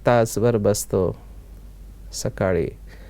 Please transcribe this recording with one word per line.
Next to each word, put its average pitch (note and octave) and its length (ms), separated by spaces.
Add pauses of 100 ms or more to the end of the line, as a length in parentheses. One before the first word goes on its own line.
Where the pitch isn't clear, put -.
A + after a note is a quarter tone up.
तासभर A#2 520
बसतो G#2 580 (1000)
सकाळी, F#2 540 (420)